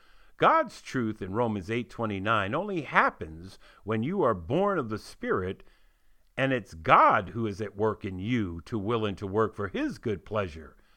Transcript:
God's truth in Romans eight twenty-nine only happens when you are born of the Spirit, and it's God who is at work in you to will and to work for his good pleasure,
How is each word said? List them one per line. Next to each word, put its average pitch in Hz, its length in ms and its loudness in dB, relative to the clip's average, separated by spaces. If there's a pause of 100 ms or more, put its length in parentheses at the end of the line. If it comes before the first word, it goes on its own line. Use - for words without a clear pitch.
(380)
God's 269 420 4
truth 110 400 -2
in 95 120 -6
Romans 107 380 0
eight 117 200 -2
twenty-nine 107 640 0
only 185 280 -2
happens 95 760 -2 (260)
when 110 180 0
you 180 200 0
are 120 120 4
born 165 440 0
of 123 100 -4
the 107 100 -4
Spirit, 104 680 -4 (720)
and 135 160 2
it's 117 220 -4
God 117 560 6
who 110 160 -4
is 101 140 -4
at 101 160 -8
work 104 280 0
in 92 140 -4
you 95 460 -2
to 117 140 -4
will 107 260 0
and 101 140 -2
to 107 80 -6
work 107 280 0
for 101 140 -4
his 247 300 -4
good 104 260 -4
pleasure, 80 520 -6 (200)